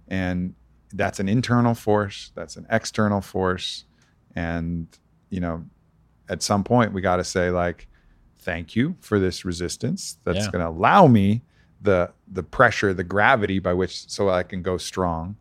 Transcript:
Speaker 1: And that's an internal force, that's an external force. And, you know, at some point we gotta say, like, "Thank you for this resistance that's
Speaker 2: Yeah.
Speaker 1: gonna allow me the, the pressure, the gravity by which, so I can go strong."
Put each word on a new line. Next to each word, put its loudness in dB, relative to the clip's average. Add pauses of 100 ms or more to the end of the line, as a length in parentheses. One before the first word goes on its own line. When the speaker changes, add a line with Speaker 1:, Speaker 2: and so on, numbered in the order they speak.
Speaker 1:
And -4 (400)
that's -4
an -2
internal 2
force, -2
that's -14
an -18
external 0
force. -4 (500)
And, -6 (420)
you -6
know, -6 (640)
at -6
some 2
point 2
we -6
gotta 0
say, 0
like, -2 (500)
"Thank -8
you -2
for 0
this -2
resistance -6
that's -2
Speaker 2:
Yeah. -6
Speaker 1:
gonna -2
allow 6
me 6 (400)
the, 2 (180)
the -6
pressure, 2
the -4
gravity 2
by 0
which, -4
so -2
I 2
can -8
go -2
strong." -4